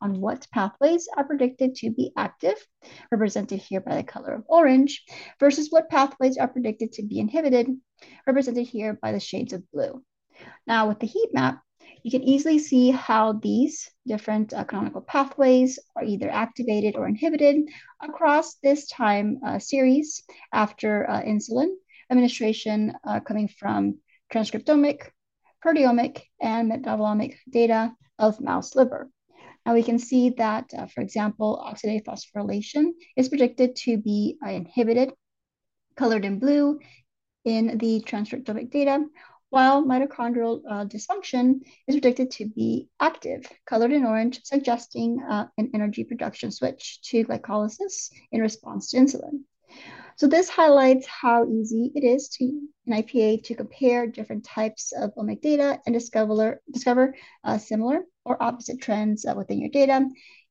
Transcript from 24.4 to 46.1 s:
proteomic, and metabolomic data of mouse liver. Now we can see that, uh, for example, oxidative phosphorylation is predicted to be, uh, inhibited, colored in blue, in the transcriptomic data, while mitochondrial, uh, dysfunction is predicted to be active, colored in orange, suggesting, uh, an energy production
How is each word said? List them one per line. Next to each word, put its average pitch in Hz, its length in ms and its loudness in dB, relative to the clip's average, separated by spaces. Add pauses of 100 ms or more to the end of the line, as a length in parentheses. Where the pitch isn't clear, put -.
proteomic, 262 580 2 (180)
and 226 300 -2
metabolomic 214 640 -4 (160)
data 226 420 2 (260)
of 214 220 2
mouse 180 360 -6
liver. - 340 0 (560)
Now 233 80 2
we 233 80 6
can 233 160 0
see 247 320 2
that, 220 460 -4
uh, - 100 -10
for - 140 -12
example, 214 640 -4
oxidative 214 380 -6
phosphorylation 208 840 -4 (260)
is 254 120 2
predicted 247 480 0
to 233 200 -2
be, 208 400 -2 (100)
uh, 196 40 -6
inhibited, 233 640 0 (840)
colored 220 280 0
in 196 140 -4
blue, 285 400 2 (640)
in 226 340 0
the 220 280 0
transcriptomic 226 640 -8
data, 285 340 0 (460)
while 269 320 4
mitochondrial, 247 840 -2
uh, 208 160 -6
dysfunction 254 760 -2 (260)
is 269 80 0
predicted 254 380 2
to 214 120 -10
be 226 420 -4 (140)
active, 311 500 -2 (140)
colored 233 280 2
in 285 120 2
orange, 226 400 0
suggesting, 240 800 -2
uh, 220 240 -4 (100)
an 220 160 -2
energy 208 320 -4
production - 460 -8